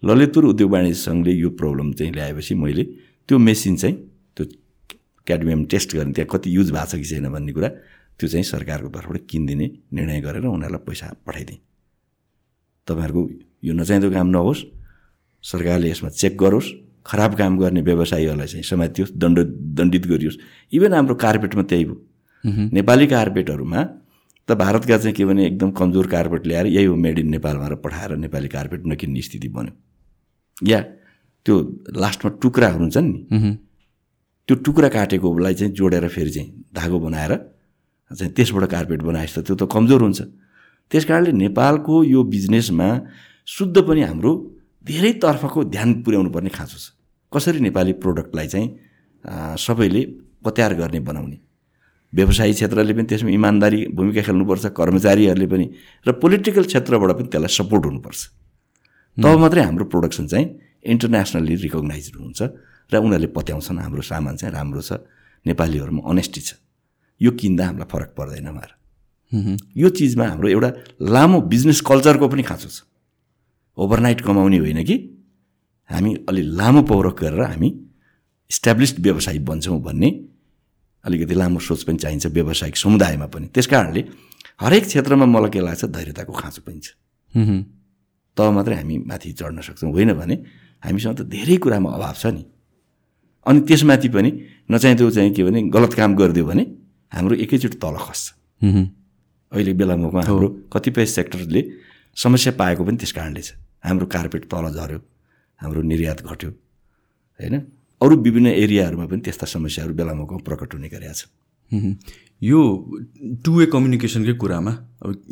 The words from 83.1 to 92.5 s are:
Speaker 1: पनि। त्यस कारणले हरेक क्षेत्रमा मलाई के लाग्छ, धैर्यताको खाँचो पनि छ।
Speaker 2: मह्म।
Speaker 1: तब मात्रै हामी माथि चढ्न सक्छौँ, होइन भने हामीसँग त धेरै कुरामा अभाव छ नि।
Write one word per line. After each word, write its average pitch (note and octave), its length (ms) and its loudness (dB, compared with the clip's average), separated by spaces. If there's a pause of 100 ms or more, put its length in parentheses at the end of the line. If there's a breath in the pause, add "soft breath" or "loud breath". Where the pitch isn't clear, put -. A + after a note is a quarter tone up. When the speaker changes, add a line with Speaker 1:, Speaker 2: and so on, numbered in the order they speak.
Speaker 1:
पनि। D#2 200 -12
त्यस B2+ 200 0
कारणले G2 380 2 (560 loud breath)
हरेक D#3+ 240 4
क्षेत्रमा C3+ 420 4
मलाई A2 240 6
के G2 100 -2
लाग्छ, E2+ 240 -4
धैर्यताको D#2 480 -10
खाँचो - 340 -12
पनि E2 140 -16
छ। - 80 -20 (480)
Speaker 2:
मह्म। G#2 280 2 (720)
Speaker 1:
तब G#2+ 160 4
मात्रै G#2 220 0
हामी D#2 240 -6
माथि - 340 -10
चढ्न D#2+ 280 -12
सक्छौँ, D#2+ 320 -8
होइन G2+ 200 4
भने E2 220 -4 (500 soft breath)
हामीसँग G#2+ 320 -4
त - 60 -10
धेरै C#3 340 0
कुरामा G#2 340 0
अभाव D2 240 -8
छ - 120 -6
नि। A2 180 -4 (1000)